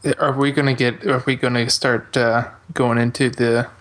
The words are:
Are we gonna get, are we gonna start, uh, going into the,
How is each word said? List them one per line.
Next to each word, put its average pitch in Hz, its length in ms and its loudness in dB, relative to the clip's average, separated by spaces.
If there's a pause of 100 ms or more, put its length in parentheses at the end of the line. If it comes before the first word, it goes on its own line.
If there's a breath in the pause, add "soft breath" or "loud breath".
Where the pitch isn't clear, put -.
(200)
Are 147 120 2
we 139 200 0
gonna 139 240 0
get, 120 320 0
are 131 180 0
we 135 100 0
gonna 123 360 0
start, - 440 -2
uh, 120 340 2 (260)
going 120 240 2
into 120 320 0
the, 120 360 0 (140)